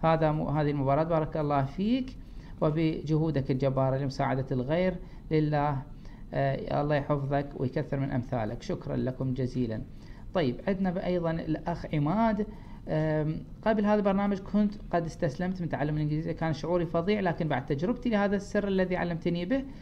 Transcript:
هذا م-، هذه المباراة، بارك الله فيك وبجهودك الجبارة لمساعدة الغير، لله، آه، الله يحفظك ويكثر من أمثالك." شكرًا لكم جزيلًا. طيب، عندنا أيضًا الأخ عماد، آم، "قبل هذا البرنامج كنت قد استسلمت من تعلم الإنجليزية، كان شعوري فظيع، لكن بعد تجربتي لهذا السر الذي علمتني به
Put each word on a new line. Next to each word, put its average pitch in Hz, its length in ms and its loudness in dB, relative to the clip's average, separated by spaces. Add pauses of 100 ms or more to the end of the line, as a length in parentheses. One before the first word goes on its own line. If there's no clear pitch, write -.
هذا 160 280 6
م-، 156 160 0
هذه 147 220 2
المباراة، 143 320 2
بارك 160 340 0
الله 147 280 2
فيك 233 520 -2 (440)
وبجهودك 156 880 2
الجبارة 131 460 2
لمساعدة 135 560 0
الغير، 160 420 2 (360)
لله، 151 520 2 (520)
آه، 139 480 0
الله 151 120 2
يحفظك 143 640 0
ويكثر 139 440 -2
من 135 100 -2
أمثالك." 120 520 -2
شكرًا 139 340 -4
لكم 127 380 -2
جزيلًا. 120 480 -2 (520)
طيب، 135 340 2
عندنا 185 380 0
أيضًا 175 240 0
الأخ 165 640 -4
عماد، 208 520 2 (420)
آم، 156 480 0 (260)
"قبل 214 220 2
هذا 208 100 4
البرنامج 202 440 2
كنت 208 360 2 (160)
قد 175 140 2
استسلمت 180 580 -2
من 160 60 -2
تعلم 151 280 0
الإنجليزية، 151 360 0
كان 160 200 0
شعوري 170 340 0
فظيع، 175 340 2
لكن 170 280 0
بعد 127 180 0
تجربتي 180 420 0
لهذا 202 280 4
السر 202 320 0
الذي 185 280 2
علمتني 170 480 0
به 262 200 0 (180)